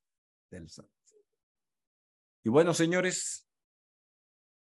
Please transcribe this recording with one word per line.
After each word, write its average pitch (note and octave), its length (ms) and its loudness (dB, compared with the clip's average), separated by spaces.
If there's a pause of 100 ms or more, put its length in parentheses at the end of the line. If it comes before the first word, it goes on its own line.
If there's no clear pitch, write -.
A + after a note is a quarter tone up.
(520)
del E2+ 180 -16
sat. - 180 -20 (1600)
Y A2+ 60 -2
bueno, D#3+ 240 4
señores, F3 760 -2 (1120)